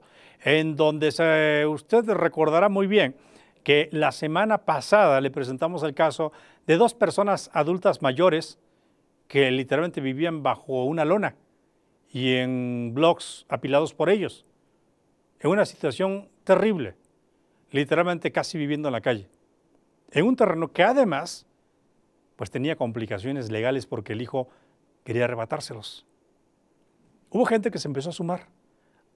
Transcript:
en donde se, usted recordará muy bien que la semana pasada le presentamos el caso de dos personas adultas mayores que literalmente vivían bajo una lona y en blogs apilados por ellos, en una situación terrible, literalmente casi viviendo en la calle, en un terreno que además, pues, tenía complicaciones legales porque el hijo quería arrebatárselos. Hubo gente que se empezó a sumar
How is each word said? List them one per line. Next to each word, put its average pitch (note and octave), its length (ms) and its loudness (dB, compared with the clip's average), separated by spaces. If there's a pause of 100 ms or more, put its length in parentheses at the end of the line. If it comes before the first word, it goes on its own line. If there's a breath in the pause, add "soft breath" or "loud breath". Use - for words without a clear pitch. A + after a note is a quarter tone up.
(460 soft breath)
en D#3 320 2
donde D3+ 340 2
se, D#3 540 2
usted F3+ 400 0
recordará F3 640 2
muy G3 180 0
bien F#3 300 2 (480 soft breath)
que D3 260 4
la D3+ 220 0
semana G3 460 0
pasada D3+ 600 4
le C#3 100 -2
presentamos C#3+ 540 -6
el D3+ 100 -4
caso D#3 380 0 (360 loud breath)
de D#3+ 100 4
dos A3+ 160 4
personas G3 580 0
adultas E3+ 500 0
mayores D#3 580 0 (680)
que C#3 240 2
literalmente C3+ 480 -2
vivían D3 420 -4
bajo B2+ 440 -4
una D#3 180 -2
lona E3+ 320 0 (800)
y B2+ 220 0
en B2 580 -4
blogs D#3+ 560 0
apilados C#3 440 0
por D#3+ 160 0
ellos, F#3+ 360 -2 (960)
en D3 80 0
una G3 160 4
situación F#3+ 640 -4 (160)
terrible, F#3 500 2 (760)
literalmente E3+ 600 0
casi - 260 -4
viviendo D3 300 -4
en C3 60 -4
la A2+ 80 -4
calle, A2 260 -2 (840)
en D#3 140 2
un B3+ 120 2
terreno E3 340 0
que E3+ 120 2
además, G3 640 0 (880)
pues, A2+ 140 -10
tenía C#3+ 260 -4
complicaciones A2+ 760 -6
legales A#2 340 -2
porque A2 280 -8
el A2 100 -6
hijo B2+ 260 -6 (540 soft breath)
quería A#2+ 220 0
arrebatárselos. A#2+ 840 -8 (1200)
Hubo A#3+ 160 2
gente A3+ 240 0
que F#3+ 80 -10
se D#3 100 -8
empezó C#3 220 -6
a E3 40 -10
sumar F3 340 -8 (680)